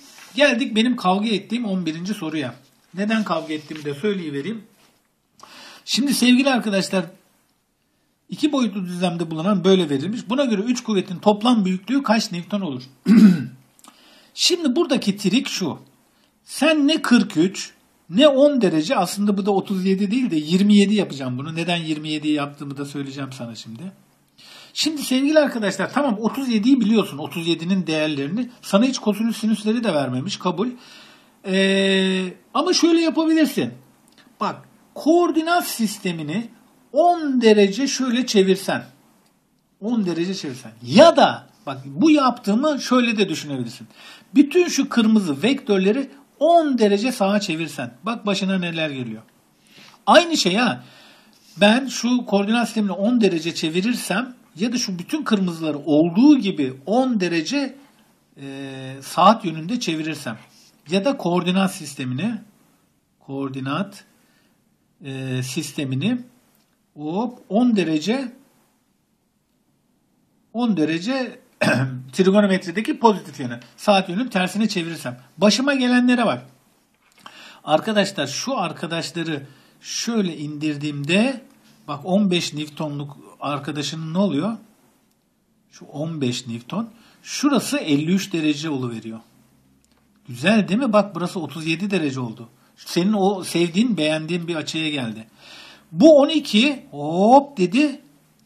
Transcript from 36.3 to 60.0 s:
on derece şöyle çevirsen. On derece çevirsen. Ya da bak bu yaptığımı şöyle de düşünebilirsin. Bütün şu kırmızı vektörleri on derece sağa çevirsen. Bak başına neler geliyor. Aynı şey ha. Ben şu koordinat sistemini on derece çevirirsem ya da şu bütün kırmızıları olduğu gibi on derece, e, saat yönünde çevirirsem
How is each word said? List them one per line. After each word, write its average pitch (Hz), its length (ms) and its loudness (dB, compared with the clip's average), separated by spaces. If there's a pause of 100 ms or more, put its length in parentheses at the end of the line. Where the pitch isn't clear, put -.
on 302 500 2
derece 208 460 4
şöyle 247 380 -2
çevirsen. 190 600 2 (960)
On 214 240 -2
derece 175 300 -4
çevirsen. 123 360 -12 (120)
Ya 240 340 8
da 147 300 2 (180)
bak 131 200 -8
bu 170 260 2
yaptığımı 262 680 2
şöyle 240 360 0
de 190 120 0
düşünebilirsin. 135 580 -8 (480)
Bütün 311 320 6
şu - 220 -2
kırmızı 202 540 2
vektörleri 220 640 0 (300)
on 311 380 4
derece 208 340 2
sağa 208 280 0
çevirsen. 156 520 -6 (120)
Bak 226 220 -8
başına 196 320 -2
neler 165 320 -4
geliyor. 117 320 -8 (840)
Aynı 320 320 4
şey 180 180 0
ha. 214 280 0 (760)
Ben 220 300 4
şu 247 380 -2
koordinat 214 400 0
sistemini 208 260 -2
on 214 300 0
derece 170 340 0
çevirirsem 185 800 -2 (240)
ya 226 140 -2
da 247 40 -2
şu 190 220 -6
bütün 294 240 -6
kırmızıları 165 540 -2
olduğu 170 600 6
gibi 151 360 -2 (120)
on 240 340 0
derece, 175 560 -2 (640)
e, 135 600 -12
saat 196 440 4
yönünde 165 340 -6
çevirirsem 156 580 -6 (520)